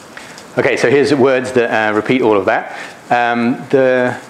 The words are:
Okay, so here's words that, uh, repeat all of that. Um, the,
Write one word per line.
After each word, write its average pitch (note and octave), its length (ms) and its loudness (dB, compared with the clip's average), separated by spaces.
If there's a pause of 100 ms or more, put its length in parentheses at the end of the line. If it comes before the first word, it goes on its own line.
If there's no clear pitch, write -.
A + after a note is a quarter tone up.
(580)
Okay, B2 180 0
so B2 140 2
here's C3+ 240 2
words B2+ 400 2
that, A#2 160 2
uh, A2 260 0
repeat B2+ 280 0
all A2 120 4
of F#2+ 100 0
that. A#2 300 -2 (360)
Um, A#2+ 580 0
the, B2+ 500 2 (100)